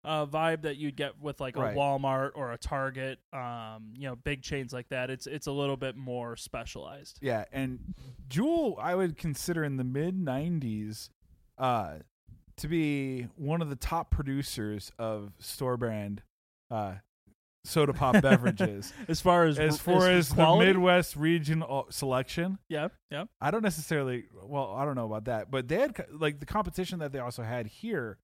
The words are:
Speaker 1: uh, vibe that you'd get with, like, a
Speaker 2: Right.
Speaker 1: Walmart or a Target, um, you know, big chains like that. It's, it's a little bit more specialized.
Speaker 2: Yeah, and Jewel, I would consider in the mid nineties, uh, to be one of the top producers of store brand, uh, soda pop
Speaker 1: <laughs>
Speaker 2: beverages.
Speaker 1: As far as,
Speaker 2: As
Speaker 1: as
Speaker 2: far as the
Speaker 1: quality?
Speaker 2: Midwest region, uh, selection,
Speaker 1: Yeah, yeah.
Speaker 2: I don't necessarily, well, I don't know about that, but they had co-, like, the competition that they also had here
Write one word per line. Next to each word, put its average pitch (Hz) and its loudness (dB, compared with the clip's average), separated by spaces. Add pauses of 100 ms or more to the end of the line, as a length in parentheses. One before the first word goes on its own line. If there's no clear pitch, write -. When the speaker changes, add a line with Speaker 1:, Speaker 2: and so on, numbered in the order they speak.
Speaker 1:
uh, 151 0
vibe 156 0
that 147 -4
you'd 147 -4
get 143 -6
with, 147 -8
like, 131 -6
a 139 -2
Speaker 2:
Right. 110 0
Speaker 1:
Walmart 139 0
or 131 -6
a 117 -8
Target, 135 -6 (120)
um, 113 -10
you 135 -10
know, 127 -6
big 135 -4
chains 135 -6
like 123 -8
that. 127 -2
It's, 131 -8
it's 143 -8
a 147 -4
little 139 0
bit 131 -4
more 123 -8
specialized. 117 -12
Speaker 2:
Yeah, 131 0
and 131 -6 (340)
Jewel, 247 2
I 175 0
would 180 2
consider 165 -2
in 139 -2
the 127 -2
mid 156 -2
nineties, 131 -2 (480)
uh, 107 0 (580)
to 156 -6
be 143 0
one 160 -2
of 156 -2
the 143 -4
top - -2
producers 135 -2
of 107 -6
store - -4
brand, 107 -4 (480)
uh, 101 -4 (680)
soda 147 2
pop 147 6
Speaker 1:
<laughs> - -
Speaker 2:
beverages. 123 2 (140)
Speaker 1:
As 160 -2
far 175 8
as, 151 4
Speaker 2:
As 151 4
Speaker 1:
as 147 -8
Speaker 2:
far 180 6
as 175 6
the - 0
Speaker 1:
quality? 170 10
Speaker 2:
Midwest 180 6
region, 160 2
uh, 135 -2
selection, 143 -2 (100)
Speaker 1:
Yeah, 156 -2 (200)
yeah. 151 -6 (140)
Speaker 2:
I 147 0
don't 220 0
necessarily, 147 0 (180)
well, 127 -6
I 135 0
don't 147 -2
know 120 -2
about 107 -6
that, 113 -2
but 131 -2
they 156 0
had 262 2
co-, - -8
like, 151 -2
the 143 -10
competition 180 -4
that 147 -4
they 139 -6
also 123 -6
had 113 -4
here 135 -6